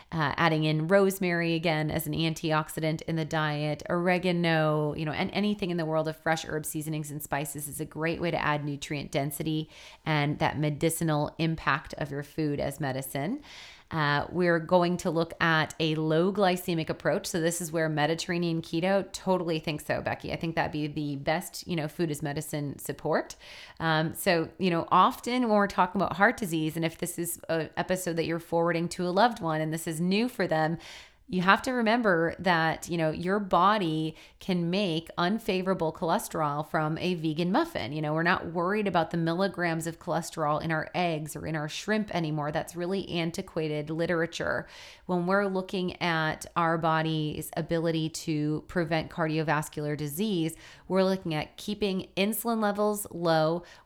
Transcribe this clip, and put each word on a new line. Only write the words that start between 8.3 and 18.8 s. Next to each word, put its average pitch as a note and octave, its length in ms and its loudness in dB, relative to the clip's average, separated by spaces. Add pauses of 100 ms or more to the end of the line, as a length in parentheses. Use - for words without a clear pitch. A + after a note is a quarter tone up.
to - 120 0
add D3 220 0
nutrient C#3+ 480 -6
density D#3 560 -2 (380)
and D3 320 2
that C#3+ 200 0
medicinal D3+ 800 0
impact D#3+ 360 0 (240)
of C#3+ 120 -6
your C#3 120 -6
food D3 380 -2
as C#3 180 -2
medicine. C#3 640 -4 (500)
Uh, D3 400 2
we're E3+ 280 4
going F3 380 4
to F3 140 -2
look D#3+ 300 0
at D#3+ 380 2
a D#3 180 2
low D#3+ 360 4
glycemic F3+ 560 0
approach. E3+ 380 -2
So F3 140 -2
this E3 200 0
is E3 100 -6
where D#3+ 180 0
Mediterranean E3 760 0
keto, F#3 500 0